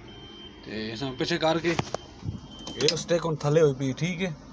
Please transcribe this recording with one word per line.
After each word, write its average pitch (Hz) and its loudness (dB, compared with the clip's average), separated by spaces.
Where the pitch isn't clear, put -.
ते 107 -6
इस 117 -6
हम 131 -4
पीछे 165 2
करके, 160 4
ये - -2
स्टेक 165 0
उन 160 0
थले 147 4
हुई 147 8
पी, 131 0
ठीक 165 -2
है। 175 0